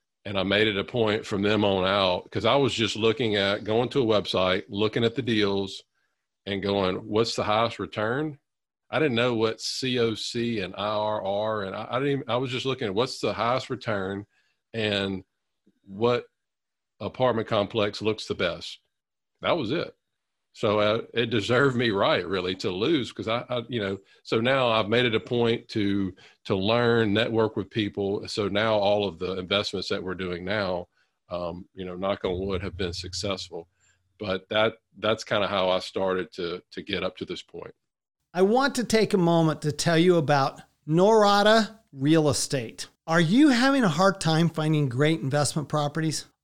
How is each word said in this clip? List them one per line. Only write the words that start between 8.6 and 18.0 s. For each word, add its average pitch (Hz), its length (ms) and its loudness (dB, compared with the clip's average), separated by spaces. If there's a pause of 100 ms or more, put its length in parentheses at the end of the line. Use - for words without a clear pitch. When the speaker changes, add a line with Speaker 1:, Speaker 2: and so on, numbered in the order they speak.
Speaker 1:
I 120 100 -2
didn't 139 160 0
know 120 180 2
what 110 260 0
C 127 400 -4
O 117 160 0
C 117 460 -4
and 90 140 -8
I 101 120 -4
R 107 340 -2
R, 107 420 -2
and 95 120 -6
I, 107 160 -8
I 120 80 -2
didn't 143 120 0
even, 135 180 -4
I 117 80 0
was 127 140 -4
just 123 140 -6
looking 131 220 -4
at 95 80 -4
what's 127 240 -2
the 110 140 -2
highest 117 360 -2
return 101 560 -6 (480)
and 101 520 -2 (600)
what 113 380 0 (800)
apartment 110 480 0
complex 104 520 0